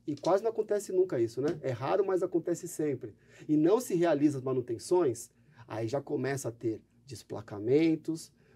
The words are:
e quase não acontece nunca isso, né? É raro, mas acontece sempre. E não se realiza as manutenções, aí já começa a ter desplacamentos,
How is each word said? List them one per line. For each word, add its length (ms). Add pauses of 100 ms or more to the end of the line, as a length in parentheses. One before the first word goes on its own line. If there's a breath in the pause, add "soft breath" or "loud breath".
e 120
quase 260
não 80
acontece 420
nunca 280
isso, 200
né? 220
É 80
raro, 340
mas 200
acontece 420
sempre. 480 (340 loud breath)
E 80
não 240
se 140
realiza 440
as 60
manutenções, 840 (380 soft breath)
aí 180
já 160
começa 460
a 40
ter 300 (240)
desplacamentos, 1300 (240 soft breath)